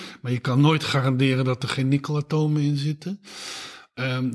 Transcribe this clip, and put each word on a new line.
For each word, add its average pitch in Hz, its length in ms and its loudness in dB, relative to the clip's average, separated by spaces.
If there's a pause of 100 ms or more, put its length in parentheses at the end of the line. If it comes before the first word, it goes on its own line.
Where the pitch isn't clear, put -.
(220)
Maar 123 100 -4
je 123 80 0
kan 131 200 2
nooit 151 240 6
garanderen 131 600 2
dat 127 180 0
er 131 60 -2
geen 131 200 -2
nikkelatomen 151 760 0
in 147 140 2
zitten. 151 440 -4 (760)
Ehm, 127 400 -4